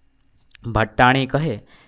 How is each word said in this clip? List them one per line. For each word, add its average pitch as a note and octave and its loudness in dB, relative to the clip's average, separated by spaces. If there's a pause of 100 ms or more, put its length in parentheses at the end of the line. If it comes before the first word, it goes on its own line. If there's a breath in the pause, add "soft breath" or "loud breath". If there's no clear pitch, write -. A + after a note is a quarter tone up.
(720)
ભટ્ટાણી B2 2
કહે, C#3 -6 (240 soft breath)